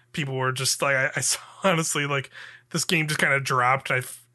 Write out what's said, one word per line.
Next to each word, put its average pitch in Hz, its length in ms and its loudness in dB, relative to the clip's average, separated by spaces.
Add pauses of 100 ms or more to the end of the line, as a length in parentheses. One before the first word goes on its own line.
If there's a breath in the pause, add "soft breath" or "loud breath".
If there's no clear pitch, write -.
(120 loud breath)
people 135 240 -4
were 131 160 0
just, 127 300 -2
like, 139 140 2
I, 135 200 2
I 139 40 -2
saw, - 200 -2 (120)
<laughs> - 120 -8
honestly, 160 420 2
like, 139 240 -2 (400 loud breath)
this 160 140 -2
game 156 240 2
just 151 100 -2
kinda 139 220 4
dropped. 131 500 2
I 131 80 2
f-, - 260 -10 (100)